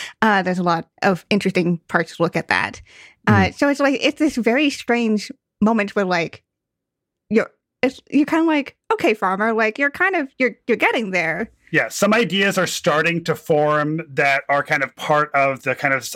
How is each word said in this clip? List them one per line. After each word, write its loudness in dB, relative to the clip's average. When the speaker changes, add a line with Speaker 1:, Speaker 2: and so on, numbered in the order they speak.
Speaker 1:
uh, 2
there's -2
a 0
lot -2
of 0
interesting 0
parts -4
to -2
look -2
at -6
that. -2
Uh, 6
Speaker 2:
Mm. -4
Speaker 1:
so 0
it's 0
like, 2
it's 0
this 0
very 2
strange -2
moment 0
where, 0
like, -4
you're, 0
it's, 0
you're 2
kinda 2
like, -2
"Okay, 2
Farmer, 0
like, 0
you're 0
kind -2
of, -4
you're, -2
you're 2
getting 0
there." -4
Speaker 3:
Yeah, 2
some 0
ideas 0
are 0
starting 0
to -2
form 0
that 0
are 2
kind -2
of -6
part 0
of 0
the -2
kind 0
of, -4